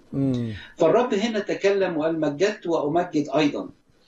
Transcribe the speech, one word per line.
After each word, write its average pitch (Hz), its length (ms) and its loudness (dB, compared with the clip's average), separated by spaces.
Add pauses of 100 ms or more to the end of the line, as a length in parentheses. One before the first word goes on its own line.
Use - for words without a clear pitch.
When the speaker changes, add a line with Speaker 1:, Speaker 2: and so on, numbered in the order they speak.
(140)
Speaker 1:
مم. 127 400 -2 (240)
Speaker 2:
فالرب 208 360 4
هنا 220 260 0
تكلم 190 580 0
وقال: 160 220 0
"مجدت 156 480 -2
وأمجد 156 680 0
أيضًا". 139 340 0 (380)